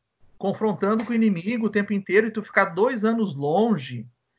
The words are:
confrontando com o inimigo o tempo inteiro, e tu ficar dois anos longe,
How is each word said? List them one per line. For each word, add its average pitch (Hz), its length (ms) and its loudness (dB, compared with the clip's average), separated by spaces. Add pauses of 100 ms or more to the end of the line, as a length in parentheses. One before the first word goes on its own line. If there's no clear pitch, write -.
(380)
confrontando 202 680 -2
com 226 80 -6
o 233 40 0
inimigo 220 500 2
o 208 40 2
tempo 208 220 -2
inteiro, 202 360 2
e 214 40 -4
tu 220 100 -6
ficar 190 320 0
dois 214 300 0
anos 220 320 0
longe, 143 720 0 (320)